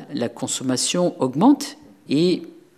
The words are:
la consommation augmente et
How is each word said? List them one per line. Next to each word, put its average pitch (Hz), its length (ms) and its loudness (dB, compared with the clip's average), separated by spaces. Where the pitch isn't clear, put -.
la 120 140 -2
consommation 131 920 -2
augmente 175 580 2
et 165 340 2